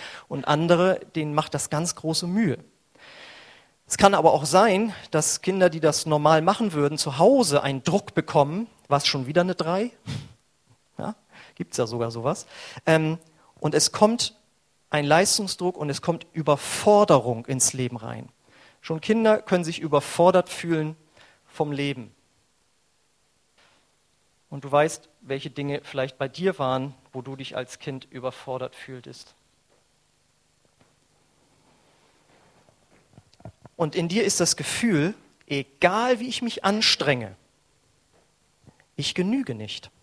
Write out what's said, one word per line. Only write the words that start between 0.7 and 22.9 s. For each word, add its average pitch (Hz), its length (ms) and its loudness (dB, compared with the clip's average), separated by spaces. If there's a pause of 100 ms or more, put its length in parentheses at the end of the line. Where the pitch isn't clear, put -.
denen 151 200 -4
macht 151 200 0
das - 160 -6
ganz 160 240 -2
große 160 320 -4
Mühe. 180 320 0 (1300)
Es - 120 -6
kann 196 160 6
aber 160 180 6
auch 151 120 2
sein, 190 500 4 (160)
dass - 320 -2
Kinder, 185 280 2
die 160 100 -6
das 151 260 0
normal 151 360 4
machen 196 300 -4
würden, 147 260 0
zu 135 200 -4
Hause 185 440 4
einen 135 220 -4
Druck 175 300 -2
bekommen, 160 520 0 (220)
„Was, 139 180 2
schon 131 200 -4
wieder 156 160 2
eine 180 120 -2
drei?“ 185 360 -2 (1080)
Ja, - 160 -8 (400)
gibt's - 220 -12
ja 123 100 0
sogar 117 240 -4
sowas. 120 360 -6 (400)
Ähm, 160 320 2 (420)
und 151 140 0
es 151 180 2
kommt 220 420 2 (560)
ein 147 140 0
Leistungsdruck 180 720 2
und 151 140 -4
es 135 120 -6
kommt - 300 -4
Überforderung 147 1120 2
ins 131 260 0
Leben 123 240 -4
rein. 117 320 -12 (520)
Schon 160 200 -8
Kinder 220 380 4
können 180 260 0
sich 165 160 -6
überfordert 170 680 2
fühlen 156 460 -4 (520)
vom 147 260 -4
Leben. 139 420 -6 (2250)